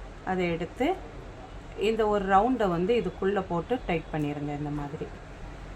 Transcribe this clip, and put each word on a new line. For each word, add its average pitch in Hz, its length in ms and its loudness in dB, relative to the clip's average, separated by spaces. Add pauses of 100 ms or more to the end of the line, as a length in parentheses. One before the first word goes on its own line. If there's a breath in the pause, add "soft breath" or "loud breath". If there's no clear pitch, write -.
(320)
அதை 180 120 2 (120)
எடுத்து 175 300 -2 (1040)
இந்த 220 120 2 (120)
ஒரு 202 100 2 (100)
ரவுண்டை 220 420 6
வந்து 185 240 4
இதுக்குள்ள 190 400 0 (100)
போட்டு 170 240 0 (140)
டைட் 165 260 -2
பண்ணிருங்க. 147 380 -2 (100)
இந்த 147 100 -2 (100)
மாதிரி 143 260 -6 (680)